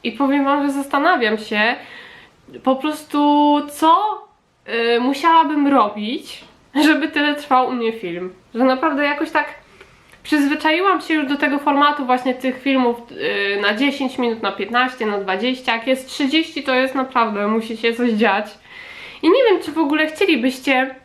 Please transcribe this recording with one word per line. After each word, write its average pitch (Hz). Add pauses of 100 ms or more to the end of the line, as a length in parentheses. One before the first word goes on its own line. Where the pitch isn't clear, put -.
I 226
powiem 277
wam, 285
że 277
zastanawiam 277
się 220 (880)
po 262
prostu, 294 (100)
co, 392 (720)
y, 240
musiałabym 294
robić, 220 (400)
żeby 302
tyle 294
trwał 254
u 254
mnie 226
film. 185 (220)
Że 233
naprawdę 277
jakoś 294
tak 294 (680)
przyzwyczaiłam 311
się 320
już 302
do 277
tego 285
formatu 285
właśnie 254
tych 254
filmów, 254 (600)
y, 202
na 208
dziesięć 269
minut, 226
na 196
piętnaście, 240
na 202
dwadzieścia. 220
Jak 226
jest 262
trzydzieści, 302
to 262
jest 262
naprawdę, 226
musi 220
się 233
coś 240
dziać. 208 (760)
I 320
nie 508
wiem, 349
czy 302
w 311
ogóle 311
chcielibyście 262 (100)